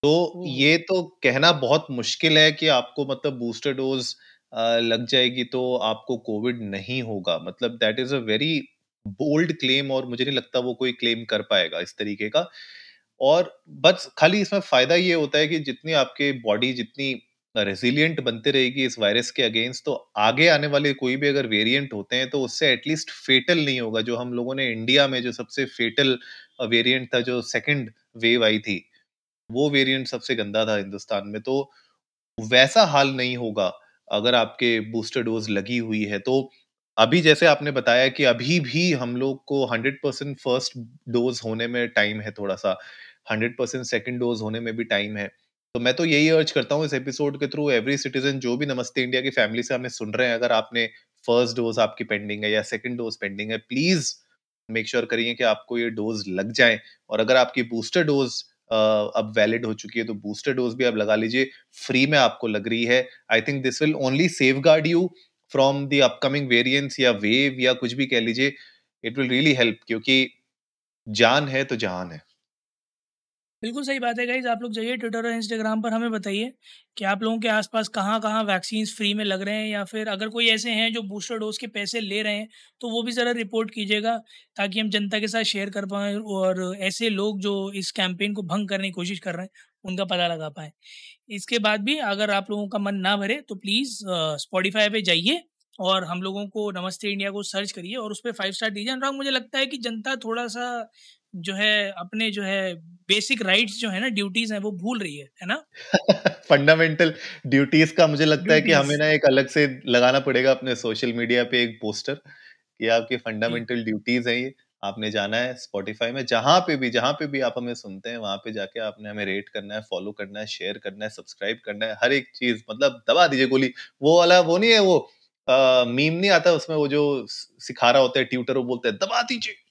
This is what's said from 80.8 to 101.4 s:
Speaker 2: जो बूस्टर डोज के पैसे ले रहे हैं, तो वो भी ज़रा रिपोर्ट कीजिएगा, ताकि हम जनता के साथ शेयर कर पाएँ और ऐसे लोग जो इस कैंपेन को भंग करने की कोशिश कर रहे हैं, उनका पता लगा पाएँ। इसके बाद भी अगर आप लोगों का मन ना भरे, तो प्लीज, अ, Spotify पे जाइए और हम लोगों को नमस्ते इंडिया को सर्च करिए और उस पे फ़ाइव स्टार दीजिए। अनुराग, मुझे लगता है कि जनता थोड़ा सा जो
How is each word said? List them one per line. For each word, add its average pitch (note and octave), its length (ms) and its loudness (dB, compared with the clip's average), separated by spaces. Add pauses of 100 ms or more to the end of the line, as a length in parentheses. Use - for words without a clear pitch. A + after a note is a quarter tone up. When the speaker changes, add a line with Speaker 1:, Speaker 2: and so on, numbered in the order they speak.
Speaker 2:
जो A#3 80 -4
बूस्टर G#3 360 -8
डोज G#3+ 200 -6
के B3 100 -10
पैसे G#3+ 320 -6
ले G3+ 220 -4
रहे G#3 140 -2
हैं, G#3+ 120 -8 (340)
तो A#3+ 80 -6
वो A3+ 140 -2
भी A#3+ 80 -4
ज़रा A#3+ 200 0
रिपोर्ट A3+ 420 -4
कीजिएगा, G#3+ 440 -2 (400)
ताकि G3+ 220 -2
हम G#3+ 100 -2
जनता G3+ 300 -2
के G#3+ 80 -4
साथ A3 160 -2
शेयर G3+ 260 -4
कर G3+ 160 -6
पाएँ G3+ 300 -4
और F#3+ 640 -2
ऐसे G3 300 -2
लोग G3+ 300 -2
जो G3 320 -4
इस G3 200 -8
कैंपेन F#3+ 420 -4
को G#3 80 -8
भंग F#3+ 280 -4
करने G3 180 -4
की F#3 40 -6
कोशिश F3 280 -8
कर F3+ 140 -8
रहे E3+ 100 -8
हैं, F#3+ 60 -16 (340)
उनका F#3+ 220 -6
पता F3 220 -2
लगा D#3+ 220 -6
पाएँ। D3+ 220 -16 (580)
इसके G#3+ 300 -4
बाद G#3+ 220 0
भी C4+ 160 -2
अगर G#3 340 -2
आप G3 200 -2
लोगों G#3 160 -4
का G3+ 120 -4
मन G3+ 160 -4
ना G3 220 0
भरे, G#3 240 -4
तो A3+ 140 -14
प्लीज, G#3+ 520 -4
अ, D#3+ 280 -2
Spotify G3 560 0
पे A3 100 -2
जाइए F#3 420 0 (360)
और F#3 240 0
हम F3 180 -6
लोगों G3 260 -8
को G#3 240 -6
नमस्ते F#3 380 -8
इंडिया G3 220 -4
को G3+ 120 -8
सर्च G3 280 -6
करिए F#3 240 -12
और G#3+ 160 -8
उस G#3 120 -12
पे A#3+ 80 -6
फ़ाइव G3 200 -6
स्टार A3 180 -4
दीजिए। G#3 220 -6
अनुराग, C4+ 220 -4
मुझे C#4 160 -6
लगता C4+ 300 -2
है C4+ 60 2
कि C4+ 120 -8
जनता A#3 380 -6
थोड़ा A#3 320 -6
सा A#3+ 440 -8 (440)
जो F3+ 180 -8